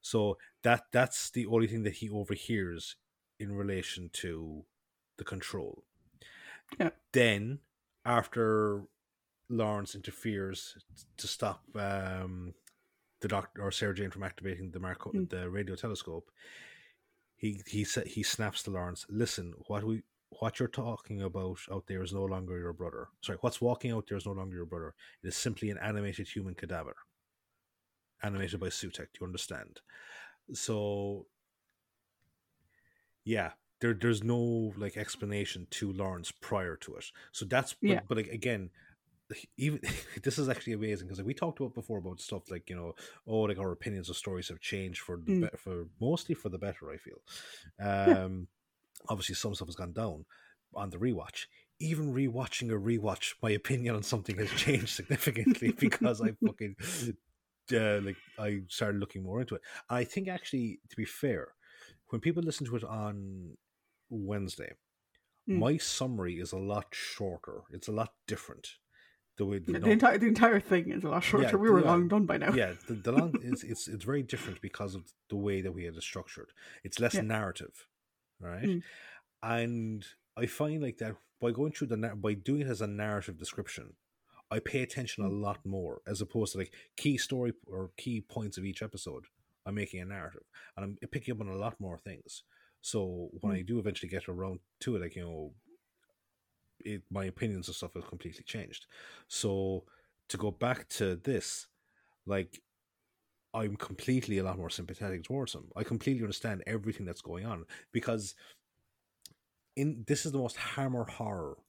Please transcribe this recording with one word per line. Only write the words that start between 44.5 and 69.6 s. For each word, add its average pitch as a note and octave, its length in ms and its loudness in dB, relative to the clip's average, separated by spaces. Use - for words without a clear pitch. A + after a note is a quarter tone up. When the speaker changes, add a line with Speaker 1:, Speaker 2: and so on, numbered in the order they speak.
Speaker 1:
changed F#2+ 400 -4
for - 180 -6
the E2+ 140 0
Speaker 2:
Mm. F3 200 4
Speaker 1:
be-, - 60 -12
for, F2 300 -6
mostly B2 340 2
for - 140 -6
the F2+ 100 -4
better, F2+ 320 -4
I D2+ 60 -8
feel. - 260 -16
Speaker 2:
Yeah. G2 460 6
Speaker 1:
Um, F#2 240 -4
obviously F#2+ 280 0
some G#2 180 -2
stuff E2+ 140 -6
has F2 80 -10
gone F2 160 -6
down G#2 320 -4
on G2 160 -4
the F2 80 -8
rewatch. A2 480 0
Even D#3 340 0
rewatching B2 580 0
a G#2+ 100 2
rewatch, G#2+ 600 2
my A2 80 4
opinion A#2 440 2
on G#2 80 0
something G#2 360 0
has G#2+ 140 2
changed A2+ 360 4
significantly A#2 840 4
<laughs> - 60 0
because A2+ 420 6
I A2 120 4
fucking, G#2 300 2
uh, G#2+ 280 6
like, G2 160 -2
I G#2 300 0
started G#2 300 0
looking G2 240 -4
more F#2+ 180 -2
into A#2+ 140 -2
it. - 80 -6
I B2 140 2
think F#3+ 240 -2
actually, C3+ 600 -2
to - 80 -14
be A2+ 80 -2
fair, - 500 -2
when A2+ 120 -4
people E3 220 2
listen D3+ 240 -2
to A#2 100 -2
it G#2+ 60 0
on G2 760 -6
Wednesday, G2 640 -4
Speaker 2:
Mm. F#3+ 100 6
Speaker 1:
my D3+ 200 8
summary G2+ 600 0
is F2 140 -6
a F#2+ 60 -2
lot G2+ 360 -2
shorter. - 760 -6
It's - 180 -10
a A2 40 -2
lot A2 220 0
different. - 520 -8
The G2+ 100 2
way G2+ 140 0